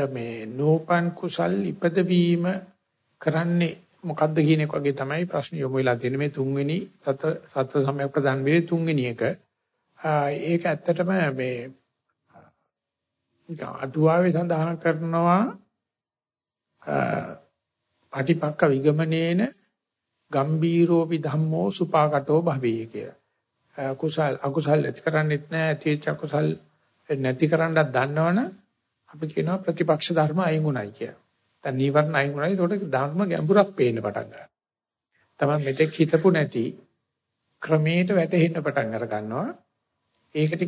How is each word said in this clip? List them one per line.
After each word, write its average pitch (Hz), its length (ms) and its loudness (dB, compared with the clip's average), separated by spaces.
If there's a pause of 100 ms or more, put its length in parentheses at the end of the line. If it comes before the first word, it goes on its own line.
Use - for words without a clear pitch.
මේ 117 400 -6
නූපන් 160 680 2
කුසල් 175 420 -2 (100)
ඉපද 170 380 -2
වීම 170 420 4 (760)
කරන්නේ 170 580 0 (220)
මොකද්ද 156 360 -2
කියන 156 260 4
එක 151 100 -4
වගේ 143 220 0
තමයි 143 320 -4
ප්‍රශ්න 165 300 -6
යොමු 135 200 -4
වෙලා 127 200 2
තියෙන්නේ 127 240 -4
මේ 147 100 -2
තුන්වෙනි 139 480 -2 (220)
සතර, 151 320 -2 (120)
සතර 135 360 -2
සම්‍යක් 139 300 -2
ප්‍රධාන 135 340 0
වීර්ය 160 180 2
තුන්වෙනි 165 440 0
එක. 113 160 -4 (760)
ආ, 147 300 0 (140)
ඒක 170 220 0
ඇත්තටම 170 460 0 (200)
මේ 127 260 -4 (1900)
නිකන් - 280 -10
අටුවාවේ 160 560 2
සඳහන් 165 460 0
කරනවා, 165 640 2 (1400)
ආ, 69 440 -2 (840)
"පටිපක්ක 151 560 -2
විගමනේන 160 720 2 (880)
ගම්බීරෝපි 165 880 2
ධම්මෝ 156 520 0
සුපාකටෝ 151 720 2
භවේ" 123 440 -2
කියලා. 104 320 -12 (580)
ආ, 135 180 -4
කුසල් 151 440 -2
අකුසල් 147 420 0
ඇති 127 220 -6
කරන්නේත් 156 440 0
නැහැ, 160 220 -2
ඇති 151 200 -2
වෙච්ච 147 200 -2
අකුසල් 147 400 -2 (640)
නැති 131 360 0
කරන්නත් 160 320 2 (100)
දන්නවනම් 160 600 0 (600)
අපි 156 160 -8
කියනවා 160 320 -2
ප්‍රතිපක්ෂ 160 520 0
ධර්ම 156 300 2
අයින් 160 220 2
වුණයි 120 300 -2
කියලා. - 280 -12 (440)
දැන් 135 120 -4
නීවරණ 147 380 2
අයින් 139 180 2
වුණයි. 147 160 -2
ඒකට 190 400 0
ධර්ම 143 360 0
ගැඹුරක් 170 480 4
පේන්න 120 260 2
පටන් 107 260 -4
ගන්නවා. - 240 -18 (920)
තමන් 147 220 2
මෙතෙක් 143 300 0
හිතපු 165 380 4
නැති 139 340 0 (1000)
ක්‍රමයට 165 480 2
වැටෙන්න 170 460 4
පටන් 139 380 -2
අර 117 120 -4
ගන්නවා. 110 400 -4 (880)
ඒකට 156 340 0